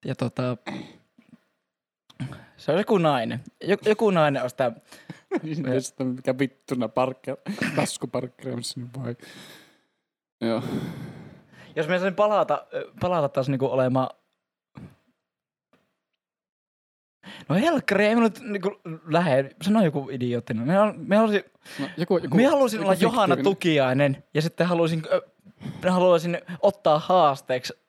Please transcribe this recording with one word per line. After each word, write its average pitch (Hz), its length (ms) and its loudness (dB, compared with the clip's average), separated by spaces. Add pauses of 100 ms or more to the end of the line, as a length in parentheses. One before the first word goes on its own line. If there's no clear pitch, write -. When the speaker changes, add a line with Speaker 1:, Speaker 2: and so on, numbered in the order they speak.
Speaker 1:
Ja 139 100 -6
tota, 123 420 -4 (2000)
se - 160 -4
on 165 60 2
joku 208 200 2
nainen. 123 420 0 (240)
Jo-, 190 200 2
joku 214 260 2
nainen 147 320 2
olisi 123 140 -6
tää. 123 200 0
Speaker 2:
<laughs> - 680 -10
Niin, 156 140 -6 (260)
se - 180 -12
on 135 60 -2
mikä 127 320 -4
vittu 135 360 -4
nää 123 140 -2
parkkeja-, 131 480 -4 (400)
taskuparkkeja, 123 800 -6
missä 120 240 -10
ne 120 60 -10 (160)
voi. 120 140 -8 (1200)
Joo. 113 220 -2 (1120)
Speaker 1:
Jos 151 120 -2
me 180 100 0
saisin 185 160 -2
palata, 190 600 0
ö, - 260 -10
palata 175 280 0
taas 135 200 -2
niinku 135 180 0
olemaan... 127 420 0 (3500)
No 143 60 0
helkkari, 214 520 2
ei 214 80 4
mulla 233 140 4
nyt - 120 -6
niinku 202 400 -6 (280)
lähe, 147 420 2 (120)
sano 208 220 2
joku 139 260 -2
idioottinen. 120 560 -4
Me 160 80 0
hal-, 202 220 4
me 165 200 0
halusin, 214 280 2 (340)
Speaker 2:
No, 139 180 -4
joku, 180 220 0
joku, 147 180 0
Speaker 1:
me 233 100 6
halusin 269 320 2
Speaker 2:
joku 196 120 -2
Speaker 1:
olla 190 100 2
Johanna 220 360 2
Speaker 2:
fiktiivinen. 190 200 2
Speaker 1:
Tukiainen 139 680 2 (100)
ja 151 80 0
sitten 165 240 0
halusin, 170 360 0 (100)
ö, - 800 -6
haluaisin 175 480 4 (240)
ottaa 175 360 4
haasteeksi 143 760 2 (160)